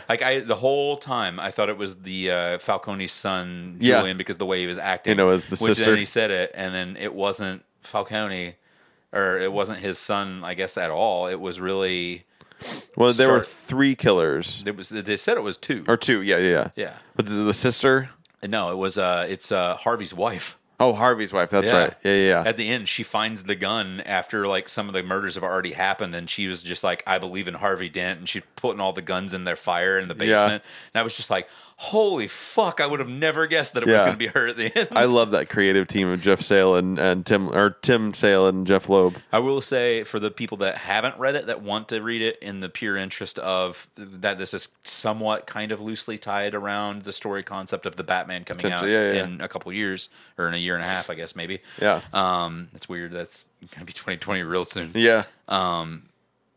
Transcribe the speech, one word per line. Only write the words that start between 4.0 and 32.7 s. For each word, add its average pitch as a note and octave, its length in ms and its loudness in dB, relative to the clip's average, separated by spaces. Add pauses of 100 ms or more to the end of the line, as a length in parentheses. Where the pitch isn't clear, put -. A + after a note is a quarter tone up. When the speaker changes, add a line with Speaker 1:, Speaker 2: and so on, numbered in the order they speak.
Speaker 1:
because F2+ 220 -8
the F#2+ 80 -4
way F#2 160 0
he F2+ 60 -2
was F2+ 100 -6
acting. F#2+ 340 -2
Speaker 2:
You G#2 60 6
know, F#2+ 100 6
it F#2 60 6
was F2+ 140 2
the F#2+ 100 -4
Speaker 1:
Which A2 180 4
Speaker 2:
sister. A2 160 4
Speaker 1:
then G#2+ 80 6
he G2+ 60 -2
said A2 260 0
it, F#2 240 -2
and F#2+ 180 -6
then F#2 240 -6
it G2+ 160 -8
wasn't G2 500 -4 (180)
Falcone, G2 760 -2 (560)
or F#2+ 260 2
it F#2+ 140 0
wasn't G2+ 280 -2
his F#2+ 200 -4
son, G2 460 -4
I F2+ 80 -6
guess, F#2 240 -4
at F2 140 -2
all. F2+ 360 0
It F2+ 140 -6
was F2+ 180 -8
really F#2 640 -2 (720)
Speaker 2:
Well, B2 180 6
there C3 180 6
were B2+ 120 6
Speaker 1:
Start- - 40 -10 (200)
Speaker 2:
three C3+ 280 2
killers. F2 680 2
Speaker 1:
There G#2 100 -4
was, G2 160 -12
they G#2 280 -4
said A#3 200 0
it G#2+ 60 -2
was G2 140 -4
two. A2+ 300 -6
Speaker 2:
Or A#2 100 6
two, A2 240 2
yeah, F#2+ 160 4
yeah, F2+ 140 4
yeah. D2+ 240 2
Speaker 1:
Yeah. - 180 -8 (220)
Speaker 2:
But G#2+ 120 0
the, G#2 80 -4
the G#2 180 2
sister? C3 560 2 (340)
Speaker 1:
No, G2 280 -2
it F#2 60 -4
was, F#2+ 200 -2
uh, F2+ 320 2
it's, F#2+ 220 -6
uh, F2+ 240 0
Harvey's A2 380 -4
wife. F#2+ 440 -6 (240)
Speaker 2:
Oh, B2+ 120 6
Harvey's A2 400 2
wife. F2+ 160 2
That's G2 180 4
Speaker 1:
Yeah. G2 160 6
Speaker 2:
right. - 100 0 (100)
Yeah, G2 100 4
yeah, G2 140 6 (160)
yeah. - 60 -
Speaker 1:
At A2+ 80 0
the A2 120 -2
end, A#2 200 -2
she - 140 -4
finds A2 400 -4
the G2 120 -2
gun F#2+ 500 -4
after, G2 420 -2
like, F#2+ 220 -2
some G#2 180 -4
of G2 60 -8
the F#2 100 -2
murders F#2 320 -4
have F2+ 80 -4
already F2+ 300 -2
happened, F#2 420 -2
and E2+ 140 -8
she G2 180 -4
was F2+ 160 -8
just F2 220 -6
like, F2+ 220 -2
"I F#2+ 100 2
believe F#2 320 -6
in E2 60 -8
Harvey F#2+ 340 -2
Dent," F2+ 300 -6
and F2+ 100 -8
she's - 140 -8 (120)
putting G#2 240 -4
all F#2+ 140 -2
the F#2 80 -8
guns F#2 320 -6
in F#2 100 -8
their F2 140 -4
fire F2+ 420 0
in F#2 100 -4
the E2 60 -8
Speaker 2:
Yeah. G#2+ 200 4
Speaker 1:
basement. G#2 280 4 (300)
And A2+ 60 2
I A2+ 40 2
was A2+ 140 -6
just - 120 -8
like, F#2 200 0 (260)
"Holy G3 520 0
fuck, - 540 -2